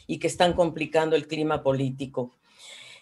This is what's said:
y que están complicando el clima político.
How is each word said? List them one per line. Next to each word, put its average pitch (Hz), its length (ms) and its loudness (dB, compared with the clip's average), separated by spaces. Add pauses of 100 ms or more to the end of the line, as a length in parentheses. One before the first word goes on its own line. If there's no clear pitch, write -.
y 160 140 -6
que 165 80 -2
están 175 260 2
complicando 160 640 2
el 147 100 0
clima 156 380 -2
político. 135 680 -2 (720)